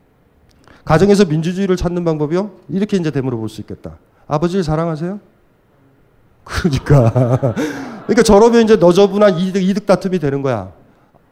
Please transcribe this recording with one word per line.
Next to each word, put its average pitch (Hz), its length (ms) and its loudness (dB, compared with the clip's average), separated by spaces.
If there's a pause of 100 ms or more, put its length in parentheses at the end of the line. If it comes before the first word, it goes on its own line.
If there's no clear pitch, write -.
(840)
가정에서 190 420 4
민주주의를 180 500 -2
찾는 175 280 -4
방법이요? 165 460 -2 (180)
이렇게 202 280 -4
이제 165 140 -2
되물어 131 260 -4
볼 110 120 -6
수 107 120 -16
있겠다. 85 380 -16 (280)
"아버지를 170 380 -2
사랑하세요?" 165 560 -6 (1200)
그러니까. 135 680 0
<laughs> 123 420 0 (520)
그러니까 220 180 2
저러면 226 380 6
이제 220 140 4
너저분한 190 640 4
이득, 185 240 -4
이득 196 240 -2
다툼이 185 320 0
되는 143 240 -4
거야. 104 300 -4 (600)